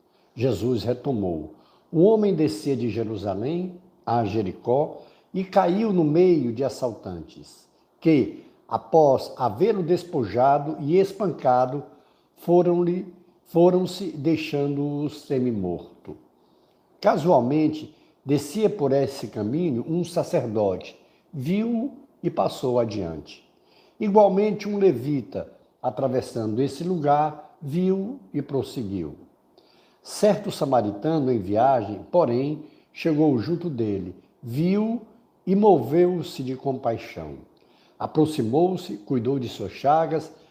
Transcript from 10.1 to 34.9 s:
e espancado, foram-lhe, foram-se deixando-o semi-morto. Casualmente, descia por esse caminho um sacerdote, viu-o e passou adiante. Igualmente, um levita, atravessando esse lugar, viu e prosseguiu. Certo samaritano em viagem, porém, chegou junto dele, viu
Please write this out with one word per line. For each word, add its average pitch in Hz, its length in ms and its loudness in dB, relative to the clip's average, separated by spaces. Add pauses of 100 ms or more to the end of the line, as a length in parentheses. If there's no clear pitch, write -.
e 156 180 2
espancado, 143 840 0 (540)
foram-lhe, 175 760 2 (360)
foram-se 180 640 2
deixando-o 147 960 -2
semi-morto. 107 1080 -4 (840)
Casualmente, 156 960 2 (260)
descia 190 460 0
por 139 240 -2
esse 139 360 -2
caminho 120 600 -2
um 165 160 -2
sacerdote, 110 920 -2 (380)
viu-o 220 600 -2 (300)
e 170 60 -4
passou 131 500 -2
adiante. 101 640 -6 (560)
Igualmente, 208 680 4
um 208 80 -4
levita, 135 720 0 (320)
atravessando 123 800 -2
esse 139 240 -4
lugar, 151 800 0
viu 190 580 -2 (140)
e 143 80 -2
prosseguiu. 98 720 -6 (880)
Certo - 480 0
samaritano 151 800 0
em 117 60 0
viagem, 104 640 0 (100)
porém, 147 540 0 (280)
chegou 151 460 2
junto 170 320 -4
dele, 101 440 -4 (280)
viu 190 600 -2 (440)